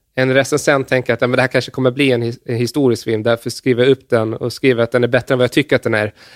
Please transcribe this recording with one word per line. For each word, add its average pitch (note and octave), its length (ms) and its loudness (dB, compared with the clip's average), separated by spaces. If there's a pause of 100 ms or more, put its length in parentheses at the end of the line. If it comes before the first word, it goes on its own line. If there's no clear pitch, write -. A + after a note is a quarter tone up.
(160)
en C3 180 0
recensent C3+ 540 0
tänker B2 260 0
att, A2+ 80 -4
"Ja, B2+ 60 0
men B2 100 0
det B2+ 40 2
här A2+ 60 2
kanske - 240 -2
kommer B2+ 200 0
bli C3+ 200 0
en A#2 120 0
his-, A#2+ 220 -6
en B2 100 -4
historisk A#2+ 480 0
film, A2 200 -4
därför A#2 260 -2
skriver B2 340 0
jag C3+ 80 4
upp - 180 -2
den A2+ 240 0
och A#2+ 200 -8
skriver A#2+ 300 2
att A2+ 80 -4
den B2 120 0
är A#2+ 40 0
bättre A#2+ 260 -2
än B2+ 60 0
vad B2 40 2
jag B2 80 0
tycker C#3+ 240 0
att - 80 0
den A2+ 100 -2
är." G#2+ 200 -2 (220)